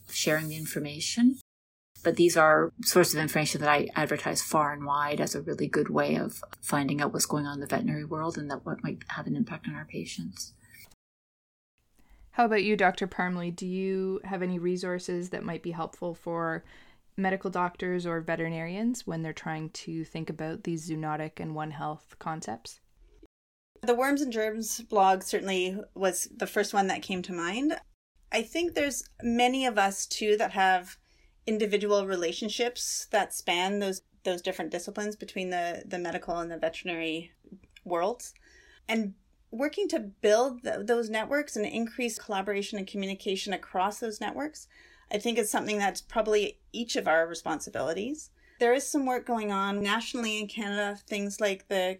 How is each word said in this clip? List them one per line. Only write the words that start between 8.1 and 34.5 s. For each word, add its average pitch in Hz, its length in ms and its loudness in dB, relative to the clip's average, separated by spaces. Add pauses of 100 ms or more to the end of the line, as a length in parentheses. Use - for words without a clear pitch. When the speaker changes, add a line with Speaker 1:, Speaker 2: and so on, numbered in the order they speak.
Speaker 1:
and 147 100 -6
that 135 160 -6
what - 180 -6
might - 260 -6
have - 180 -6
an 147 80 0
impact - 320 -2
on 151 80 -6
our 156 100 -10
patients. - 720 -10 (1800)
Speaker 2:
How 240 140 4
about 214 180 4
you, 214 120 4
Doctor 190 300 4
Parmley? 180 460 -2
Do 180 160 -8
you 190 560 -2
have 196 180 -4
any 180 160 0
resources 180 720 -2
that - 140 -6
might 170 180 -6
be 175 80 -8
helpful 165 460 -6
for 165 480 -4 (540)
medical 190 340 0
doctors 180 560 0
or 165 120 0
veterinarians 165 880 -2
when 165 160 -4
they're 160 100 -4
trying 156 380 -6
to 160 340 -8
think 160 280 -6
about 160 320 -6
these 165 260 -4
zoonotic 156 480 -4
and 165 160 -6
One 156 160 -6
Health 151 480 -8
concepts? - 640 -10 (1040)
Speaker 3:
The 233 100 4
Worms 277 300 2
and 247 100 -4
Germs 220 480 -4
blog 190 400 6
certainly 190 560 0 (160)
was 185 420 0
the 190 120 -2
first 208 260 0
one 196 140 4
that - 160 -2
came 185 180 -2
to 185 100 -8
mind. 196 440 0 (560)
I 226 100 2
think 330 320 -2
there's 285 300 0 (180)
many 247 460 4
of 220 100 0
us, 196 300 2
too, 208 300 2
that 202 160 0
have 185 440 4 (500)
individual 208 580 2
relationships 196 1040 -2
that 196 240 2
span 190 460 0
those, 196 240 -2 (200)
those 180 200 -2
different 180 260 -4